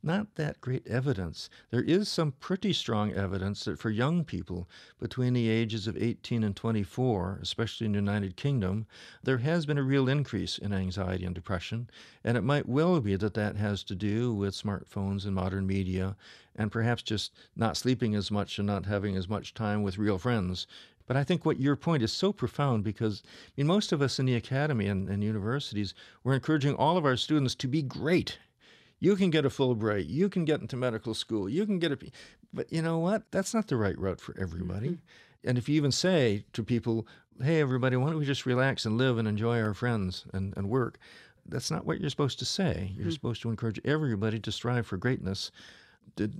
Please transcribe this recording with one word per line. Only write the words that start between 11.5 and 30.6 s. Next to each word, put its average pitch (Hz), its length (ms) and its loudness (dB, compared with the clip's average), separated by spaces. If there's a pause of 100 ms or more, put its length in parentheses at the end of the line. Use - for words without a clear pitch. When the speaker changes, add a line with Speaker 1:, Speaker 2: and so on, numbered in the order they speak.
Speaker 1:
and 117 140 2
it 98 60 0
might 139 260 2
well 160 320 4
be 101 140 2
that 98 180 0
that 104 240 0
has 104 260 -2
to - 120 -8
do 107 360 0
with 98 220 0
smartphones 98 720 -4
and 98 100 -2
modern 95 300 0
media, 95 500 -2 (400)
and 107 160 -2
perhaps 113 300 0
just - 320 -4 (240)
not 110 180 0
sleeping 120 400 0
as 101 160 -2
much 101 280 -2
and 101 80 0
not 98 180 -2
having 101 320 0
as 90 100 -4
much 104 280 -6
time 104 260 0
with 98 160 -2
real 104 220 2
friends. 92 480 0 (400)
But 127 100 2
I 143 60 2
think 175 220 0
what 156 140 2
your 139 160 4
point 160 260 2
is 110 100 2
so 196 220 2
profound 123 500 0
because, 107 400 -2
I - 340 -20
mean, 143 100 2
most 202 240 2
of 151 100 2
us 135 160 2
in 135 80 2
the 127 80 4
academy 131 540 0
and, 95 200 0
and 101 160 0
universities, 107 680 -2 (300)
we're 127 100 2
encouraging 143 400 2
all 156 240 4
of 160 80 2
our 131 100 6
students 135 400 2
to - 120 -4
be 147 160 0
great. 139 560 0 (600)
You 190 160 6
can 190 140 4
get 151 160 4
a 135 40 6
Fulbright, 107 600 2
you 160 200 2
can 180 160 0
get 147 160 2